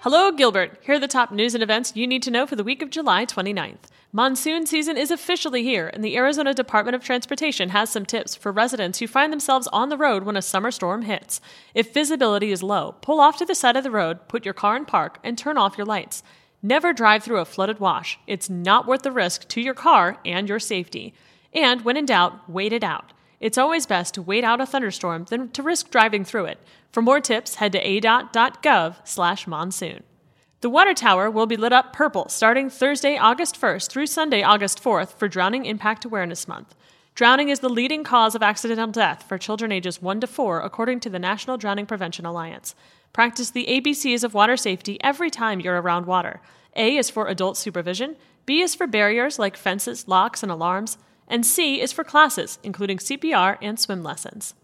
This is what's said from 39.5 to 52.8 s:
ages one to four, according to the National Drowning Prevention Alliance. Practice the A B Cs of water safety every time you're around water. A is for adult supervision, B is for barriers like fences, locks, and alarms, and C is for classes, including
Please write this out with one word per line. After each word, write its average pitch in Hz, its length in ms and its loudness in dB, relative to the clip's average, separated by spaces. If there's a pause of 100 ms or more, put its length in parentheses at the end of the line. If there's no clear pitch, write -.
ages 180 280 -4
one 190 200 -4
to 247 60 -4
four, 196 340 -2
according 233 400 -4
to 233 100 -8
the 185 80 -8
National 202 400 -4
Drowning 208 260 -4
Prevention 185 400 -8
Alliance. 170 500 -10 (380)
Practice 233 380 0
the 240 160 -4
A 262 140 2
B 294 120 0
Cs 247 300 0
of 226 100 -2
water 214 240 4
safety 202 460 -4
every 285 280 0
time 220 300 -2
you're 180 220 -2
around 175 240 -2
water. 180 340 -2 (360)
A 233 200 2
is 247 140 0
for 214 160 -4
adult 185 320 -2
supervision, 185 580 -6 (300)
B 311 160 2
is 349 120 0
for 359 120 -2
barriers 226 520 0
like 202 180 -2
fences, 202 520 -6
locks, 190 340 2
and 196 100 -4
alarms, 180 440 -4 (300)
and 240 180 0
C 285 360 0
is 262 100 -2
for - 140 -6
classes, - 580 2
including 196 380 -6